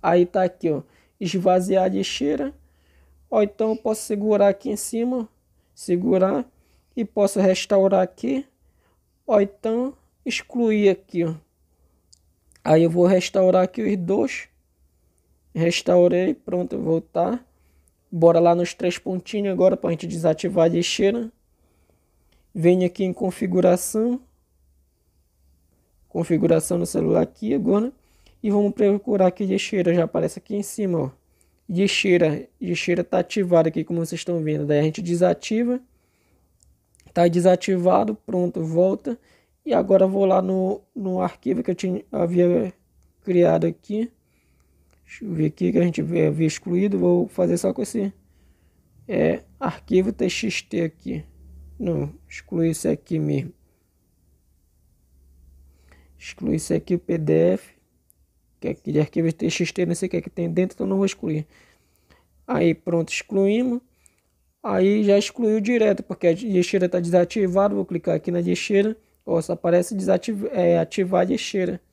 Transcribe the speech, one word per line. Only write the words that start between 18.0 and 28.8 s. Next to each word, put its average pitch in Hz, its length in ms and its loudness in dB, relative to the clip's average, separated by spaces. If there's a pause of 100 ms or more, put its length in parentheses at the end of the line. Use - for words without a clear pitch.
Bora 170 280 6
lá 170 140 6
nos 175 200 -2
três 180 240 -4
pontinhos 196 560 -6
agora 180 240 2
pra 170 140 -4
gente 170 160 -6
desativar 165 580 0
a - 20 4
lixeira. 202 640 0 (1300)
Venho 180 280 4
aqui 180 180 -4
em 185 80 -2
configuração. 185 1080 0 (1900)
Configuração 165 680 0
no 175 80 -2
celular - 360 0
aqui - 320 -4
agora. 220 380 0 (500)
E 214 80 -2
vamos 208 220 2
procurar 202 560 2